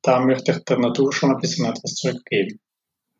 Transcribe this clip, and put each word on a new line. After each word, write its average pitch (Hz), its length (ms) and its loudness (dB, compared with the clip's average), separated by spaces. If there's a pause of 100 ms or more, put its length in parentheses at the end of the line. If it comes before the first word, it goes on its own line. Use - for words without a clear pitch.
da 127 160 4
möchte 131 320 2
ich - 80 0
der - 180 0
Natur 127 340 2
schon - 200 0
ein 131 100 -2
bisschen - 240 -2
etwas 113 300 -6
zurückgeben. 110 640 -4 (600)